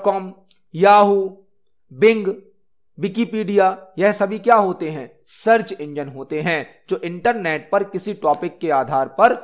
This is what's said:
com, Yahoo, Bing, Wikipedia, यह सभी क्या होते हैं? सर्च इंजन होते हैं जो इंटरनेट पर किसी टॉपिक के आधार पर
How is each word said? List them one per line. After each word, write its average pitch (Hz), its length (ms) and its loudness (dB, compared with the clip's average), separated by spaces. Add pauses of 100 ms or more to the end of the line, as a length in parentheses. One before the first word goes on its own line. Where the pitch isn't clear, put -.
com, 190 220 -4 (440)
Yahoo, 202 560 4 (600)
Bing, 196 400 2 (680)
Wikipedia, 196 760 0 (220)
यह 196 140 4
सभी 202 280 -2
क्या 226 160 4
होते 185 340 0
हैं? 143 220 -12 (140)
सर्च - 460 0
इंजन 147 380 -10
होते 135 320 -8
हैं 156 260 -2 (220)
जो 185 80 -2
इंटरनेट 175 720 -4
पर 202 120 2
किसी 196 300 -8
टॉपिक 165 460 -4
के 165 120 -4
आधार 135 360 0
पर - 360 2